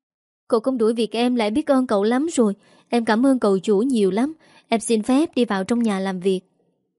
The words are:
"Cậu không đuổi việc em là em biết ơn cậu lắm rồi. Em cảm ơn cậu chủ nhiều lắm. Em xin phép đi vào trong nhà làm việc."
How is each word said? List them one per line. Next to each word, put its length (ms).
"Cậu 120
không 180
đuổi 160
việc 180
em 240
là 100
em 80
biết 180
ơn 160
cậu 160
lắm 280
rồi. 220
Em 160
cảm 200
ơn 140
cậu 200
chủ 180
nhiều 340
lắm. 220
Em 120
xin 240
phép 320
đi 100
vào 180
trong 200
nhà 160
làm 200
việc." 220